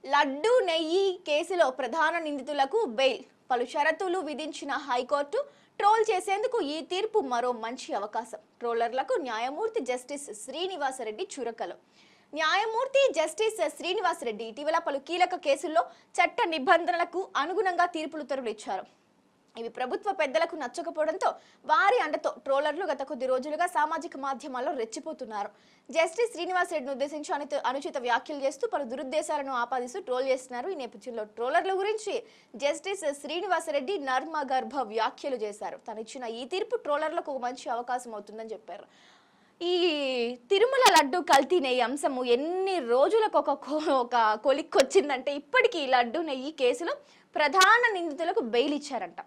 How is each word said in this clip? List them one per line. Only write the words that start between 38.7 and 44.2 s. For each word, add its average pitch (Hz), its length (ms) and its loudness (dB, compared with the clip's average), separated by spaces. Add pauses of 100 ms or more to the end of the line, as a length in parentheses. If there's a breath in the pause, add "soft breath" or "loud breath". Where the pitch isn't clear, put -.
ఈ 349 120 2 (760)
తిరుమల 466 480 6
లడ్డు 294 200 4
కల్తీ 294 420 6
నెయ్యి 254 200 2
అంశము 254 440 0
ఎన్ని 349 540 2
రోజులకు 311 600 4
ఒక 294 140 2
కో-, 302 380 -2
ఒక 240 540 4